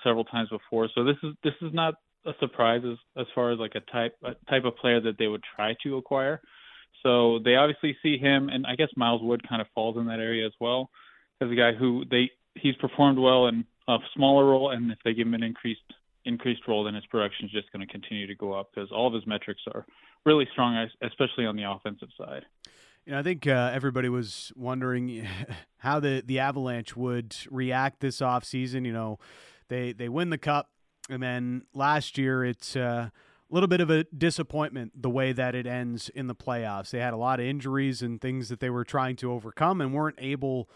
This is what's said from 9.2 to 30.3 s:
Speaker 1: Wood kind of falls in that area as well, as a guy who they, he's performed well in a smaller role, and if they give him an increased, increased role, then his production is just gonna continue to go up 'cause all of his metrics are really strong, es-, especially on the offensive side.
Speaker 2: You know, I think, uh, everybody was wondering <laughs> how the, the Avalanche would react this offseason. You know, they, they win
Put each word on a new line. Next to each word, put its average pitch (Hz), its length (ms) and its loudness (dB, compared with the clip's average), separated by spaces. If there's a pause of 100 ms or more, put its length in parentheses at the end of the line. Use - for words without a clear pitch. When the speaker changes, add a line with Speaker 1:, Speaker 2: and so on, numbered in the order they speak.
Speaker 1:
Wood 117 280 0
kind 113 120 -2
of 107 140 -4
falls 113 220 -2
in 117 100 -2
that 113 140 -4
area 113 260 -2
as 107 140 -6
well, 123 300 -2 (500)
as 123 100 -2
a 120 60 2
guy 120 160 6
who 123 360 2
they, 127 220 2 (240)
he's 135 220 0
performed 139 420 4
well 127 300 6
in 117 160 0 (240)
a 120 80 4 (180)
smaller 139 300 6
role, 135 260 6
and 120 220 -2
if 110 120 -10
they 113 80 2
give 113 140 0
him 117 80 0
an 113 80 -2
increased, 113 380 -6 (440)
increased 120 440 -4
role, 107 160 2
then 104 100 -4
his 104 120 -10
production 104 400 -2
is 98 40 -10
just 104 220 -8
gonna 98 160 -10
continue 101 400 -10
to 98 80 -12
go 101 160 -6
up 98 200 -8
'cause 101 200 -10
all 120 160 2
of 117 40 2
his 110 140 -4
metrics 104 360 -6 (120)
are 107 100 -10 (400)
really 151 280 6
strong, 120 240 2
es-, 113 340 -6
especially 127 360 -2
on 107 100 -4
the 104 120 -6
offensive 101 480 -10
side. - 300 -14 (580)
Speaker 2:
You - 80 -10
know, 139 80 -2
I - 20 -6
think, 160 240 -2
uh, 127 260 4
everybody 127 360 -2
was 123 480 -6
wondering 123 720 -4 (260)
<laughs> - 240 -20
how 143 220 0
the, 135 260 0
the 131 140 -2
Avalanche 127 560 -4
would 120 400 -4 (160)
react 131 480 -2
this 135 200 -4
offseason. 127 640 -2
You 117 80 -4
know, 113 280 -6 (480)
they, 123 240 -4
they 117 160 -8
win 170 220 -2